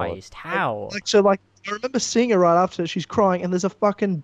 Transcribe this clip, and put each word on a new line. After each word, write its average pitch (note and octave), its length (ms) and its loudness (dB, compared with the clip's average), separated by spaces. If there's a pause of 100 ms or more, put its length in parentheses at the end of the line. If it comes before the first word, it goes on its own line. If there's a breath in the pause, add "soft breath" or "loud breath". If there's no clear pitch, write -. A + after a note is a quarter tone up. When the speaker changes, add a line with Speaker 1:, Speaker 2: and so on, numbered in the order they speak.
(120)
Speaker 1:
Christ, F#2+ 220 -14
how? D3+ 580 -4
Speaker 2:
Like, G3+ 160 -10
so, G3+ 140 4
like, G3 180 4 (280)
I G3+ 40 -8
remember B3+ 280 -6
seeing A#3+ 320 0
her G3 80 4
right F3 220 6
after. F#3 240 -2
She's D#3+ 200 -6
crying, F#3 380 0
and F3+ 100 -4
there's F3+ 100 0
a F#3+ 60 0
fucking G3 540 -2